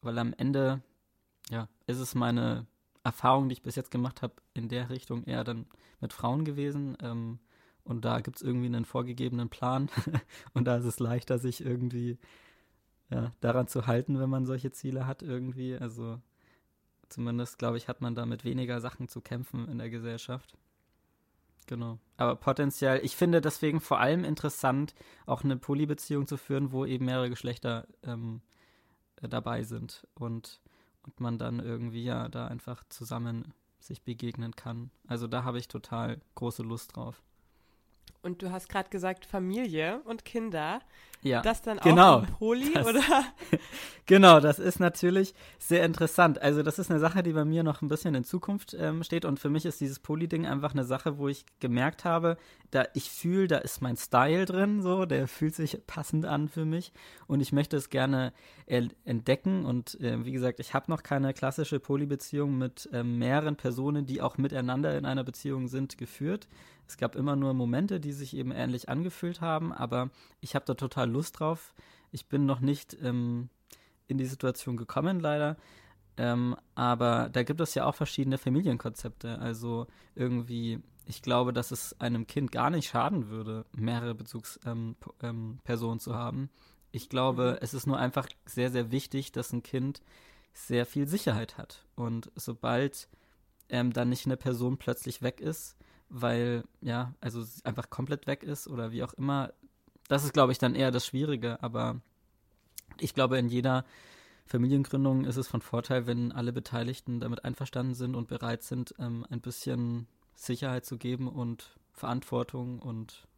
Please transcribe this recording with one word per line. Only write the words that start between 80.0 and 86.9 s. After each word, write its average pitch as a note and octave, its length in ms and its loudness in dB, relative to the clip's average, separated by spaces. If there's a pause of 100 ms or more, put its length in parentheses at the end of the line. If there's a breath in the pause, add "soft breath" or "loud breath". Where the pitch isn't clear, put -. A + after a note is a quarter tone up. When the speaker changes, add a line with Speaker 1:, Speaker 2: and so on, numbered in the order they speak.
Speaker 1:
irgendwie, A#2+ 640 -2 (280)
ich - 160 -10
glaube, B2 320 2
dass A#2+ 160 -2
es - 320 -8
einem A#2+ 240 -2
Kind C#3+ 260 -2
gar B2 160 0
nicht E3 220 0
schaden B2 400 0
würde, A2 340 -6 (100)
mehrere A#2 400 -2
Bezugs-, A2 520 -12
ähm, A2+ 340 -6
P-, - 260 -12
ähm, A#2 380 -6
Personen A#2 360 -2
zu A#2 140 -8
haben. B2+ 360 -4 (420 soft breath)